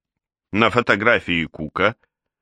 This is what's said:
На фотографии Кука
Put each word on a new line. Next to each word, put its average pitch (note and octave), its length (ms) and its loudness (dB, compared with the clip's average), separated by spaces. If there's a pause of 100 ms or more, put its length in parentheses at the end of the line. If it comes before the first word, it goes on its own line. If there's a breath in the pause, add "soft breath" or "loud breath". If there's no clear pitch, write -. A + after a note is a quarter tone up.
(520)
На A2 180 2
фотографии G#2+ 760 0
Кука D#2 500 -4 (460)